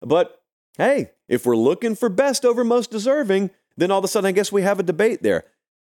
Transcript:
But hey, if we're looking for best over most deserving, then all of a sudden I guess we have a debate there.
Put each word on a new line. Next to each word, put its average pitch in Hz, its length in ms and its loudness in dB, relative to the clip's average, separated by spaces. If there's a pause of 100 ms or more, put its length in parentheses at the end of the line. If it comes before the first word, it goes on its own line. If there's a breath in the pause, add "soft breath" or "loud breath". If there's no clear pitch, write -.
But 160 400 0 (360)
hey, 220 340 0 (160)
if 120 180 -2
we're 120 100 2
looking 170 400 0
for 240 140 -2
best 262 340 0
over 240 200 2
most 233 260 0
deserving, 208 640 -2 (260)
then 175 140 0
all 196 80 2
of 190 60 -2
a - 20 -4
sudden 196 200 0
I 190 40 2
guess 196 200 0
we 196 120 0
have 196 160 0
a 196 40 -4
debate 180 380 0
there. 92 240 0 (380)